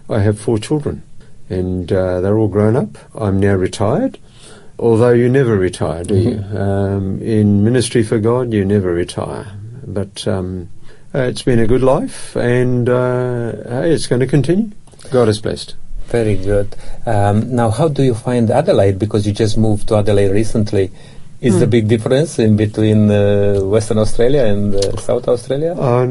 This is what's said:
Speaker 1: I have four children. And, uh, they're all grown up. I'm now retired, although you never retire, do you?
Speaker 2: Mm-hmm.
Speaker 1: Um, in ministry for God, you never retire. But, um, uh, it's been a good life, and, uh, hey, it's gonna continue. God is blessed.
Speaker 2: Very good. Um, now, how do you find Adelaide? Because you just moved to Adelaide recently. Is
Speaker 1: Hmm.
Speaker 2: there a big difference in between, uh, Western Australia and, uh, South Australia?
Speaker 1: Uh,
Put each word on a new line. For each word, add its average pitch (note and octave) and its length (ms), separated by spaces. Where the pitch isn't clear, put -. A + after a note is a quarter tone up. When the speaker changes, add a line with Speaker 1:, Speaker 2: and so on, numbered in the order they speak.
Speaker 1:
I A#2 120
have G#2 200
four A#2 200
children. A2 420
And, F#2 400
uh, F#2 300
they're G2+ 160
all A2 100
grown G#2 280
up. G#3 200
I'm G2 240
now G2+ 160
retired, A2 640
although A#2 320
you A#2+ 180
never B2 300
retire, F2 460
do G#2 120
you? G#2+ 200
Speaker 2:
Mm-hmm. G#2 200
Speaker 1:
Um, G2 680
in G#2 400
ministry B2 400
for A2+ 160
God, A#2 340
you G#2 100
never F#2+ 300
retire. E2+ 540
But, G2 440
um, F#2 420
uh, C#3+ 100
it's B2+ 200
been B2 160
a A2+ 80
good B2+ 160
life, C#3+ 540
and, B2 520
uh, B2 680
hey, C#3 240
it's C3 140
gonna C3 220
continue. E3 420
God B2 180
is G#2+ 140
blessed. F#2 320
Speaker 2:
Very A2 300
good. G2+ 400
Um, G#2 480
now, A#2 160
how C#3 160
do C#3 160
you B2+ 100
find A#2 380
Adelaide? A#2+ 480
Because G#2+ 260
you G#2 80
just A2 240
moved A2 300
to A2 80
Adelaide G2+ 340
recently. G#2 600
Is C#3 120
Speaker 1:
Hmm. F3+ 60
Speaker 2:
there A#2+ 100
a - 20
big A2+ 160
difference A#2+ 500
in G#2+ 200
between, G#2+ 520
uh, G2+ 520
Western G#2+ 360
Australia A#2+ 460
and, G2+ 320
uh, G2 220
South B2 280
Australia? C#3 460
Speaker 1:
Uh, B2 400